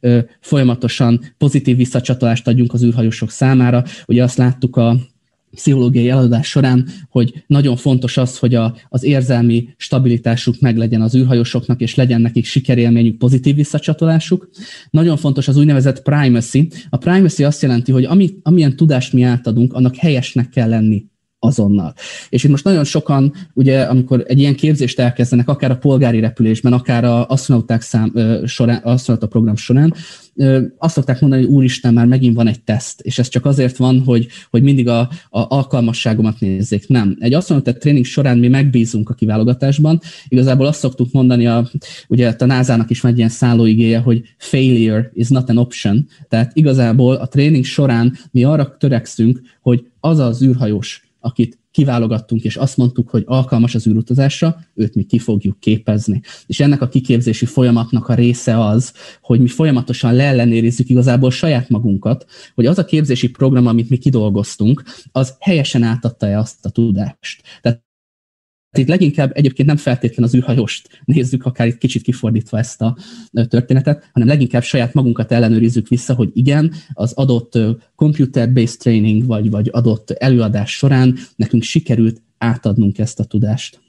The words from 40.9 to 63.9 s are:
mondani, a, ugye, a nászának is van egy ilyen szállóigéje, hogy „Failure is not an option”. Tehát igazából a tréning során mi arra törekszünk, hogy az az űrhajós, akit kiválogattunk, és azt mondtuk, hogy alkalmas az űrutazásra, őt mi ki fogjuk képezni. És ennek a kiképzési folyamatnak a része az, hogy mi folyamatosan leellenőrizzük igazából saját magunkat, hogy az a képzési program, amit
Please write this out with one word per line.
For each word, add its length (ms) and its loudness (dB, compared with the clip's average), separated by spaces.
mondani, 340 2
a, 240 0
ugye, 300 2
a 60 0
nászának 460 2
is 100 -2
van 100 2
egy 80 0
ilyen 120 2
szállóigéje, 680 2
hogy 240 0
„Failure 760 0
is 140 -4
not 220 0
an 80 2
option”. 480 -2
Tehát 260 -2
igazából 600 2
a 120 -6
tréning 380 0
során 520 0
mi 140 2
arra 320 0
törekszünk, 640 -2
hogy 260 0
az 180 0
az 240 0
űrhajós, 640 -2
akit 380 -4
kiválogattunk, 720 -2
és 140 -6
azt 200 -4
mondtuk, 320 -2
hogy 180 -2
alkalmas 480 0
az 120 -2
űrutazásra, 760 0
őt 200 -4
mi 80 -2
ki 160 -2
fogjuk 420 -4
képezni. 600 -2
És 140 -8
ennek 220 2
a 60 -4
kiképzési 580 -2
folyamatnak 640 0
a 60 0
része 520 0
az, 260 0
hogy 180 2
mi 80 4
folyamatosan 640 0
leellenőrizzük 760 0
igazából 420 2
saját 380 -2
magunkat, 580 -2
hogy 120 0
az 120 2
a 60 -2
képzési 460 -2
program, 360 2
amit 240 0